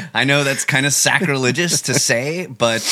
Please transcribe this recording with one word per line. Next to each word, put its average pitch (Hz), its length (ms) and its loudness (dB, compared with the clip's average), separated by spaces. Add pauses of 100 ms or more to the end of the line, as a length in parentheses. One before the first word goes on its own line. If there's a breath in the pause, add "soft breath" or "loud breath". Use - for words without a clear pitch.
<laughs> - 40 -16
I 117 120 0
know 143 180 2
that's 135 220 -2
kinda 139 260 0
sacrilegious 139 920 0
to 127 120 -2
say, 147 520 0
but 117 460 0